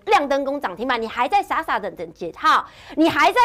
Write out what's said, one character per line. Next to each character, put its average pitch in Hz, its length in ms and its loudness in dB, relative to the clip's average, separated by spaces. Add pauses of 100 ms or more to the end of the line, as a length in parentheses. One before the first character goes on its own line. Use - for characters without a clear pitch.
亮 370 220 2
灯 277 160 0
攻 277 160 -4
涨 190 160 -6
停 214 100 -8
板， 240 160 -2
你 226 60 -6
还 240 200 -2
在 403 140 2
傻 302 220 -4
傻 262 160 -2
等 190 160 -8
等 165 180 -12
解 170 180 -10
套， 294 340 2 (300)
你 320 140 4
还 302 220 2
在 494 140 2